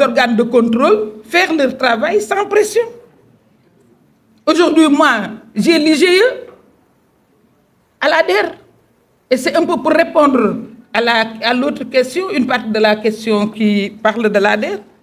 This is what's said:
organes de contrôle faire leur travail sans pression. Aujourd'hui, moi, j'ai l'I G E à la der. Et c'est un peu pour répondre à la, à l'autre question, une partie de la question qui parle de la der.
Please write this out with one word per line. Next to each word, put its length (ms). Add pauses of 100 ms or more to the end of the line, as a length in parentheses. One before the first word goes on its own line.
organes 340
de 80
contrôle 720 (100)
faire 300
leur 240
travail 440
sans 240
pression. 380 (1600)
Aujourd'hui, 420
moi, 420 (260)
j'ai 220
l'I 180
G 120
E 400 (1500)
à 80
la 140
der. 300 (760)
Et 60
c'est 220
un 80
peu 100
pour 160
répondre 680 (360)
à 80
la, 240 (180)
à 100
l'autre 300
question, 460
une 180
partie 220
de 100
la 160
question 540
qui 400 (120)
parle 280
de 100
la 160
der. 240 (240)